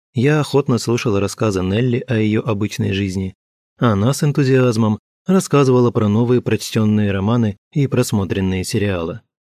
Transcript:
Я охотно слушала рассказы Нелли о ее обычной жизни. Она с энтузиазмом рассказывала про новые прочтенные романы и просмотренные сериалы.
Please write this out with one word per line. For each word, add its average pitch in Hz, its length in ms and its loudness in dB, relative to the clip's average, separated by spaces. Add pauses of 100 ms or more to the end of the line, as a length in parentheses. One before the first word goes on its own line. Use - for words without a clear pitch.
(160)
Я 147 240 2
охотно 131 400 0
слушала 113 400 -2
рассказы 101 420 -2
Нелли 120 460 0
о 120 80 -2
ее 107 260 0
обычной 104 500 -4
жизни. 95 440 -4 (420)
Она 117 360 2
с - 100 -2
энтузиазмом 127 720 2 (280)
рассказывала 131 680 2
про 107 160 0
новые 120 340 2
прочтенные 107 680 0
романы 104 460 0 (160)
и 139 140 0
просмотренные 95 760 -2
сериалы. 95 580 -4 (260)